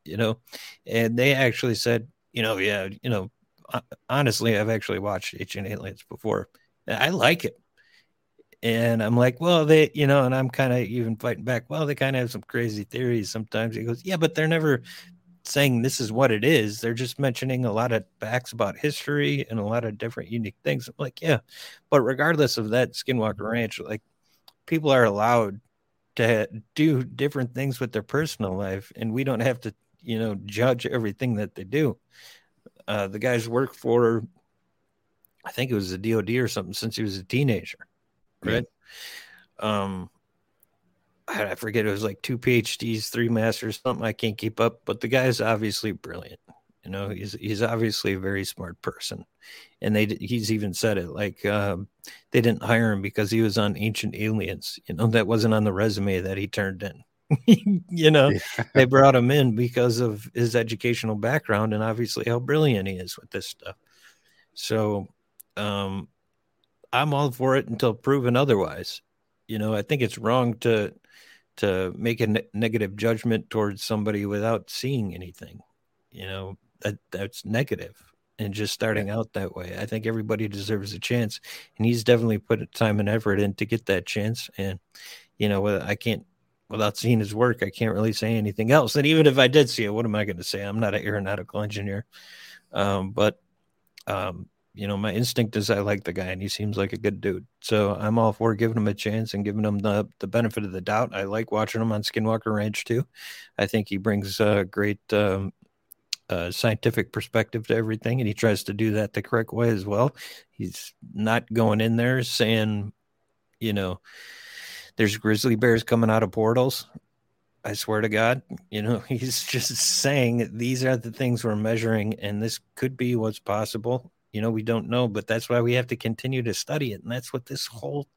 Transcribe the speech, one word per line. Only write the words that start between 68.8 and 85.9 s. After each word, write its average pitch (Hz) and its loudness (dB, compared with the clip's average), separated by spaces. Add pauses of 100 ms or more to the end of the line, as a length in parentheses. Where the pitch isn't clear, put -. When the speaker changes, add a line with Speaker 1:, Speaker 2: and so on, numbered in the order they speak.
Speaker 1:
You 110 -4
know, 110 0
I 104 0
think 143 0
it's - 0
wrong 120 2
to, 110 2 (640)
to 92 0
make 117 -2
a 117 2
ne-, 107 0
negative 107 0
judgment 113 0
towards 101 -2
somebody 104 -2
without 104 -2
seeing 127 -4
anything. 90 -16 (500)
You 95 -14
know, 95 -10 (220)
that, 104 -4 (120)
that's 98 -10
negative 110 -4 (420)
and 104 -4
just 104 -4
starting 107 0
Speaker 2:
Yeah. 104 -4
Speaker 1:
out 110 -6
that 98 -6
way. 90 -10
I - -6
think 110 -6
everybody 110 -2
deserves 101 -6
a 101 -12
chance, 120 -2 (380)
and 110 2
he's 117 2
definitely 113 6
put 110 -2
time 107 2
and 101 0
effort 104 2
in 101 0
to - -6
get 113 -2
that 95 0
chance. 110 -4
And, 95 -6 (600)
you 104 2
know, 101 2
uh, 101 0
I 101 -2